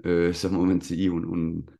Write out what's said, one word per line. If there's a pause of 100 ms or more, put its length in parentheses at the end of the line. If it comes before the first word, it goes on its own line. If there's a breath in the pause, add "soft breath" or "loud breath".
Øh,
så
må
man
sige,
hun,
hun (120)